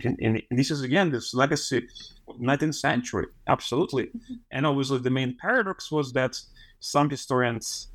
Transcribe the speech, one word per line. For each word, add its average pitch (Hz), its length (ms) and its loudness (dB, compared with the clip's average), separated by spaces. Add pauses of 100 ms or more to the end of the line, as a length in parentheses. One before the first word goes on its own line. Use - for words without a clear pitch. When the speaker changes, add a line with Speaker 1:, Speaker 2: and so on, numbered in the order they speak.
Speaker 1:
and, 113 460 0
and 123 100 2
this 131 100 2
is, 147 120 -2
again, 151 300 2
this 117 220 -4
legacy 139 540 2 (400)
of - 140 -14
nineteenth 143 340 2
century. 143 520 0 (200)
Absolutely. 135 600 0
Speaker 2:
Mm-hmm. - 260 -14 (180)
Speaker 1:
And 135 140 -2
obviously 139 340 2
the 123 100 0
main 127 300 0
paradox 202 500 -2
was 147 220 0
that 127 260 0 (440)
some 147 280 2
historians, 123 840 -2